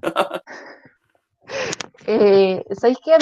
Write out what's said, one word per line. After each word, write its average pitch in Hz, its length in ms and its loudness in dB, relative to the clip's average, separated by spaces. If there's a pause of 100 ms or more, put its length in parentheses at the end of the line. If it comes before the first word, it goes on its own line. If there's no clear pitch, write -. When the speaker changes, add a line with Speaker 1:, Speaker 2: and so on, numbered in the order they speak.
Speaker 1:
<laughs> - 420 -6 (1600)
Speaker 2:
Eh, 196 580 2 (160)
¿sabéis 254 240 0
qué? 311 100 0
A 320 80 8